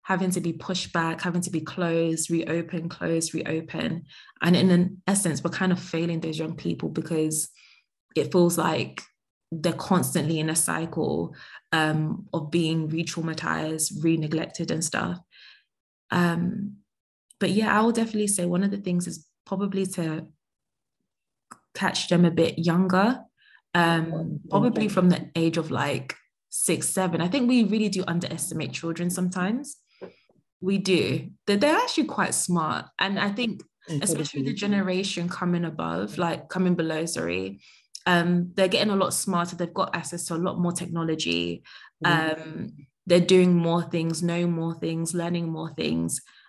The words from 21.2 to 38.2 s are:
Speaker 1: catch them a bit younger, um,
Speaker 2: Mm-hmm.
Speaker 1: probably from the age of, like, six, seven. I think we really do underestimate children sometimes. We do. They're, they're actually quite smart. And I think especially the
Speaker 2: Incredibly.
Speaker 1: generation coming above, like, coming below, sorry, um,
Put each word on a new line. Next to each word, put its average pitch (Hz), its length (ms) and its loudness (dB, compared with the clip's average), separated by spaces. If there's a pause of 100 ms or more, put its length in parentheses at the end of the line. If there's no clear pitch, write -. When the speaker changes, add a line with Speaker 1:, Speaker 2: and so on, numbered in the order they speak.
Speaker 1:
catch - 340 -2
them 175 160 6
a 170 60 6
bit 165 280 2
younger, 185 640 2 (540)
um, 165 320 4
Speaker 2:
Mm-hmm. 160 420 -6
Speaker 1:
probably 214 400 2
from 180 220 6
the - 240 2
age 165 220 2
of, 156 140 -2
like, 131 440 -2 (340)
six, - 400 -2
seven. 180 320 0
I 175 80 2
think 247 200 2
we 247 160 6
really 214 240 2
do 196 180 -2
underestimate 165 680 -4
children 165 380 -4
sometimes. 185 680 -2 (840)
We 190 180 0
do. 131 520 0 (160)
They're, 202 100 2
they're 285 200 4
actually 453 280 0
quite - 300 -2
smart. 160 520 -2 (120)
And 196 200 0
I 202 120 0
think 220 320 -4 (260)
especially 151 540 -2
the - 80 -2
Speaker 2:
Incredibly. - 40 -2
Speaker 1:
generation 196 760 -2
coming 175 360 0
above, 165 540 -4
like, 170 300 -2
coming 180 260 2
below, 160 320 -2
sorry, 175 540 -4 (460)
um, 175 480 2